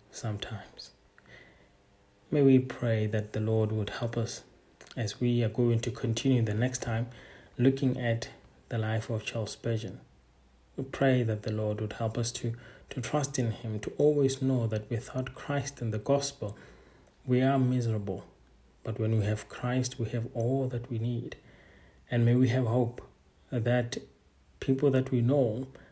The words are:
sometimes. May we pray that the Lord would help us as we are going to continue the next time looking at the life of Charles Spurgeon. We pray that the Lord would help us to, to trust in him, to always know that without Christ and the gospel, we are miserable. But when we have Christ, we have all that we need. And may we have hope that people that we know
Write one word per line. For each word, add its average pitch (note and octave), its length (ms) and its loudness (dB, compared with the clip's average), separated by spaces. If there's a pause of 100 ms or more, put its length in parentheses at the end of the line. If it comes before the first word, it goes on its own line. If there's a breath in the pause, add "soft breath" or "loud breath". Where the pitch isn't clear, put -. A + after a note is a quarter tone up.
(100)
sometimes. - 800 -10 (1400 loud breath)
May D3 120 4
we C3+ 160 8
pray A#2 480 0
that G#2+ 260 -2
the A2 80 -2
Lord A2 320 2
would G#2+ 180 -2
help A#2 260 -4
us A2+ 260 -4 (540)
as A2 240 -4
we A#2+ 220 2
are A2+ 60 2
going A#2 320 2
to A#2 100 -4
continue A#2 520 2
the G#2+ 120 0
next B2 280 0
time A#2 240 -2 (520 loud breath)
looking C3 400 4
at A#2 300 -2 (400)
the A#2 100 -4
life A2 320 -2
of A2 140 -4
Charles A2 280 -4
Spurgeon. A2 480 -4 (760)
We C3+ 80 -4
pray C3+ 380 2
that A2 220 -2
the A2 80 -2
Lord G#2+ 280 -2
would G#2+ 140 -4
help A2+ 240 -4
us A#2 140 0
to, A#2 220 -4 (360 loud breath)
to - 100 -8
trust C#3 380 -2
in A#2 140 0
him, A2 280 -6
to - 160 -8
always C#3+ 460 4
know B2+ 240 2
that A2 240 -4
without B2+ 440 -6
Christ - 460 -6
and A2+ 140 -4
the A2 40 -2
gospel, G#2+ 600 -2 (680 loud breath)
we B2+ 180 4
are C3+ 160 4
miserable. A2+ 680 0 (580)
But A2 160 -8
when A2 200 2
we G#2 60 2
have G#2+ 240 -2
Christ, B2 500 -2
we A2+ 120 -2
have A#2 240 -4
all B2+ 340 0
that A#2 220 -6
we A#2 80 -4
need. A#2 380 -4 (720 loud breath)
And A#2+ 140 4
may A#2+ 100 8
we B2+ 140 6
have B2 180 2
hope A#2 340 0 (500)
that A#2+ 480 0 (600)
people C3+ 300 2
that B2+ 200 2
we B2 100 2
know B2+ 480 2 (240 loud breath)